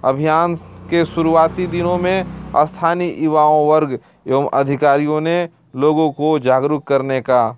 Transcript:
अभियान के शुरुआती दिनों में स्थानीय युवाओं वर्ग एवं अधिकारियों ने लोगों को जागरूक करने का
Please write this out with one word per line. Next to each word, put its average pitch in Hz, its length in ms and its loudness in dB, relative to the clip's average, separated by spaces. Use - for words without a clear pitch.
अभियान 156 500 0
के 170 140 2
शुरुआती 165 600 0
दिनों 175 320 -2
में 185 260 -2
स्थानीय 170 640 -2
युवाओं 151 480 2
वर्ग 151 320 0
एवं 139 260 0
अधिकारियों 143 680 0
ने 170 280 -2
लोगों 151 340 2
को 151 280 -2
जागरूक 135 480 0
करने 135 340 0
का 123 220 2